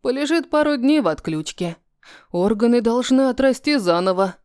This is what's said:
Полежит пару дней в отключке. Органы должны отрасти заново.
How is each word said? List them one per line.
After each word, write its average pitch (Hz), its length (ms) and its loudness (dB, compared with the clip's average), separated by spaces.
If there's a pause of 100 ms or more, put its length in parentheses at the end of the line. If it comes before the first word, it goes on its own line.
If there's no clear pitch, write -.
Полежит 285 480 -2
пару 294 280 0
дней 277 240 2
в 196 60 0
отключке. 160 680 -6 (540)
Органы 226 500 2
должны 254 480 2
отрасти 269 480 0
заново. 185 680 0